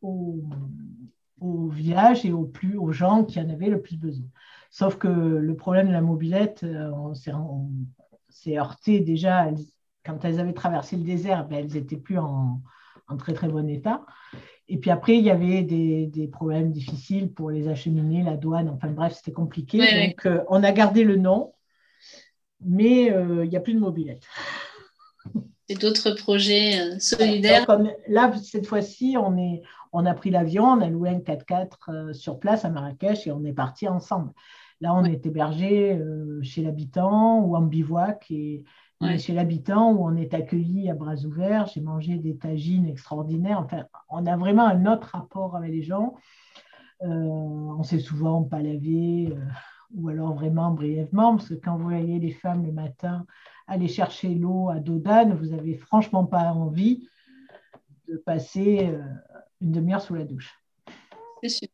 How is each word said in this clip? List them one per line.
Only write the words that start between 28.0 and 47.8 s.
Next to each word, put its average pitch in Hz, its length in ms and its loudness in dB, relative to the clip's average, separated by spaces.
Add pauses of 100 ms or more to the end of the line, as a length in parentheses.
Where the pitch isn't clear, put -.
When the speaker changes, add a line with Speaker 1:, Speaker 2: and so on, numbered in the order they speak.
Speaker 1:
là, 220 240 6 (100)
cette 202 240 -6
fois-ci, 254 520 -2
on 190 180 2
est, 175 260 -2 (300)
on 170 140 0
a 175 80 2
pris 190 160 -4
l'avion, 180 340 2
on 254 160 8
a 175 80 0
loué 170 220 -2
un 180 100 -2
quatre-quatre, 180 720 -6
euh, 156 220 -10
sur 139 280 -10
place 208 240 2
à 170 60 -2
Marrakech 156 560 -4
et 151 60 -4
on 147 120 -6
est 147 80 -6
partis 135 360 -4
ensemble. 180 440 -4 (480)
Là, 170 140 0
on 185 80 4
Speaker 2:
Ouais. 170 100 4
Speaker 1:
est 143 140 -6
hébergé, 170 680 2
euh, 156 480 -6
chez 135 200 -6
l'habitant 185 800 2
ou 175 160 2
en 165 60 2
bivouac. 165 680 0
Et, 151 340 -8 (360)
mais 170 80 -2
Speaker 2:
Ouais. 170 100 0
Speaker 1:
chez - 140 -6
l'habitant, 175 600 2
où 185 140 2
on 165 100 0
est 165 180 -4
accueilli 175 560 -2
à 160 40 -4
bras 151 300 -6
ouverts, 185 420 -2
j'ai - 140 -10
mangé 156 380 -4
des 156 180 -6
tagines 160 500 -2
extraordinaires. 160 720 -4
Enfin, 151 240 -8 (240)
on 170 180 -6
a 175 100 0
vraiment 208 300 4
un 185 200 4
autre 220 280 0
rapport 180 420 -8
avec 165 160 -6
les 160 100 -4
gens. 208 320 -4 (880)
Euh, 175 60 -6
on 156 760 -6